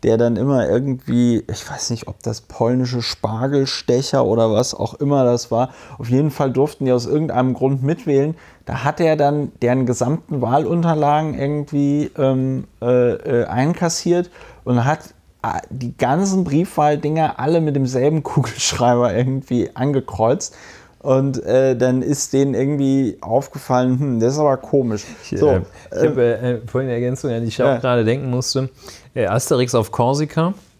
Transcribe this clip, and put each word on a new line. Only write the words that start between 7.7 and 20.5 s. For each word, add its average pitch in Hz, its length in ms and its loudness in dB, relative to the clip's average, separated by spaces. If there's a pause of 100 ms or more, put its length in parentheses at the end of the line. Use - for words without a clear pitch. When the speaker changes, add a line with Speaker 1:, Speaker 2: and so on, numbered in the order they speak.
Speaker 1:
mitwählen. 143 540 0 (300)
Da - 180 -6
hat 151 160 -2
er 160 160 4
dann 147 460 0
deren 127 240 2
gesamten 127 560 -2
Wahlunterlagen 151 1000 0
irgendwie, 143 760 -2
ähm, 131 480 0 (160)
äh, 123 320 2
äh, 120 320 0
einkassiert 175 840 0 (360)
und 123 200 2
hat, 151 140 0 (420)
äh, - 200 -6 (100)
die 123 260 -8
ganzen 185 460 0
Briefwahldinger 151 960 0
alle 156 200 2
mit 151 160 0
demselben 135 480 0
<laughs> - 0 -
Kugelschreiber 120 920 0
irgendwie 127 600 0
angekreuzt. 127 800 0 (440)